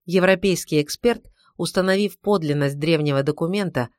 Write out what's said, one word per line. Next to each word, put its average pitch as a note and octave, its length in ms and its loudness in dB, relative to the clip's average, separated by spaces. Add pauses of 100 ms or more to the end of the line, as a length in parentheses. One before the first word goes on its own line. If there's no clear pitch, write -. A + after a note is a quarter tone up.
Европейский F3+ 760 2
эксперт, - 460 -2 (300)
установив F#3+ 640 0
подлинность D3 600 0
древнего D3+ 440 0
документа D#3+ 640 -2 (100)